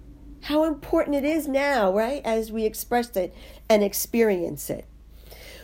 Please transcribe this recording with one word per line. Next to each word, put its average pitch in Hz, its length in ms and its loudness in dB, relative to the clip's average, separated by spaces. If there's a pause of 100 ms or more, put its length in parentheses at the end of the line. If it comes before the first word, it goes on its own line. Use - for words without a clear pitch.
(420)
How 302 220 2
important 311 520 0
it 269 80 0
is 302 240 0
now, 262 440 2
right? 233 320 0
As 226 280 0
we 220 120 -2
express 240 520 -2
it 180 180 -2 (340)
and 214 140 6
experience 196 840 0
it. - 160 -6 (800)